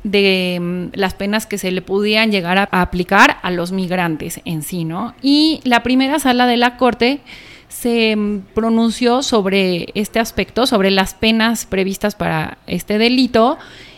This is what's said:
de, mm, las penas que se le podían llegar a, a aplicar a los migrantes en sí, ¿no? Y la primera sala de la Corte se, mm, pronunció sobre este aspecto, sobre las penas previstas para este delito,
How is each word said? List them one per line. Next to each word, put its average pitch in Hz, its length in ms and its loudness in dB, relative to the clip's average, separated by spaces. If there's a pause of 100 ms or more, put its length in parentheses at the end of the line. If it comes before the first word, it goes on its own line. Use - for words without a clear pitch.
de, 190 560 2
mm, 175 320 -4
las 190 220 -2
penas 208 320 -4
que 202 120 -8
se 185 140 -4
le 185 100 -4
podían 208 520 0
llegar 185 240 0
a, 196 120 0
a 185 120 0
aplicar 190 600 2
a 180 80 -4
los 175 220 -4
migrantes 175 720 -4
en 156 180 -6
sí, 170 220 -6
¿no? 190 380 -6
Y 294 420 2
la 240 200 2
primera 262 360 0
sala 247 280 2
de 240 100 2
la 247 180 2
Corte 247 460 0 (480)
se, 226 480 0
mm, 208 220 -2 (140)
pronunció 226 680 2
sobre 190 680 0
este 208 260 -4
aspecto, 220 480 -2
sobre 196 240 2
las 190 220 0
penas 220 520 0
previstas 190 500 -2
para 160 420 -4 (100)
este 190 300 -4
delito, 240 600 2 (400)